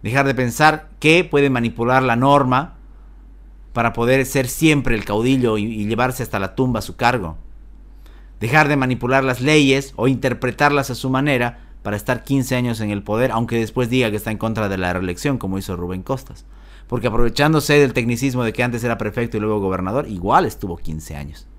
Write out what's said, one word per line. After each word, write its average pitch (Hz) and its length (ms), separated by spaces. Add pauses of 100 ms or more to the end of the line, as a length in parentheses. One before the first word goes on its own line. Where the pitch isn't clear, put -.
Dejar 139 240
de 131 80
pensar 151 540 (100)
que 165 240
puede 143 260
manipular 120 540
la 120 100
norma 135 600 (960)
para 117 200
poder 131 340
ser 131 200
siempre 147 480
el 101 100
caudillo 113 540
y, 104 60
y 107 220
llevarse 123 360
hasta 107 160
la 95 160
tumba 127 280
su - 120
cargo. 113 420 (1000)
Dejar 147 300
de 147 80
manipular 127 480
las 123 160
leyes 139 560
o 120 100
interpretarlas 135 840
a 120 40
su 131 160
manera 131 560 (160)
para 104 140
estar 120 260
quince 131 320
años 120 260
en 104 100
el 101 120
poder, 110 300
aunque 117 260
después 113 320
diga 123 200
que 104 60
está 107 140
en 107 80
contra 110 300
de 95 100
la 90 140
reelección, 92 460
como 95 200
hizo 95 160
Rubén 90 280
Costas. - 420 (440)
Porque 120 200
aprovechándose 143 720
del 131 120
tecnicismo 123 520
de 110 80
que 120 100
antes 120 220
era 117 140
prefecto 113 380
y 101 40
luego 107 180
gobernador, 95 500
igual 110 380
estuvo 92 300
quince 78 400
años. 71 300 (120)